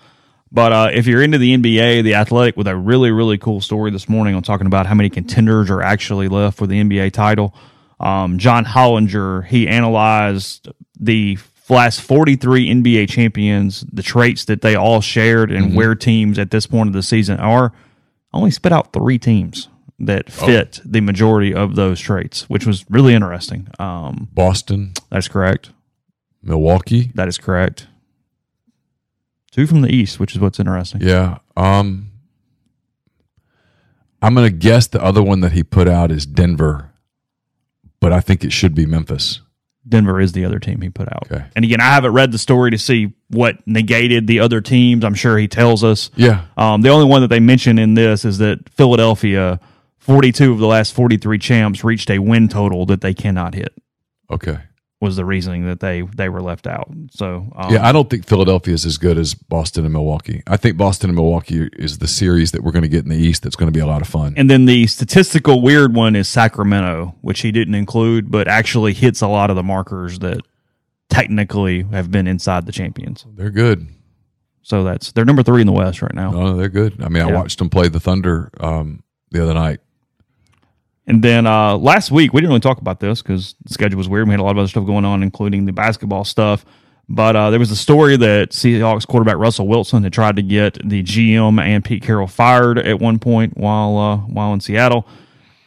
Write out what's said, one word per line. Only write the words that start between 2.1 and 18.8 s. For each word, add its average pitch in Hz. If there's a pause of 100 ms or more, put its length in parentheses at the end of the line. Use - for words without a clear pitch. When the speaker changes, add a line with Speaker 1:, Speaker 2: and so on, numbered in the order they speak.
Speaker 1:
Athletic 117
with 104
a 95
really, 117
really 110
cool 104
story 107
this 98
morning 110
on 90
talking 98
about 95
how 101
many 101
contenders 110
are 92
actually 98
left 101
for 104
the 98
N 104
B 101
A 95
title. 104 (460)
Um, 95
John 117
Hollinger, 107
he 117
analyzed 107 (300)
the 107 (300)
last 120
forty-three 131
N 123
B 120
A 104
champions, 104
the 101
traits -
that 104
they 110
all 107
shared, 113
and 95
Speaker 2:
Mm-hmm. 90
Speaker 1:
where 113
teams 110
at 101
this 110
point 110
of 98
the 95
season 101
are. 117 (640)
Only 196
spit 175
out -